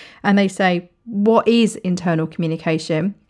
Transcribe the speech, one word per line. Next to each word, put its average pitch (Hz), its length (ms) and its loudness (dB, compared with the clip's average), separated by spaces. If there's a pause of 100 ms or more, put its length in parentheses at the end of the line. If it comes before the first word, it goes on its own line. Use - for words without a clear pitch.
(240)
and 202 140 4
they 196 120 2
say, 180 400 -2 (160)
"What 220 420 2
is 233 300 2
internal 175 500 -2
communication?" 160 880 -4 (140)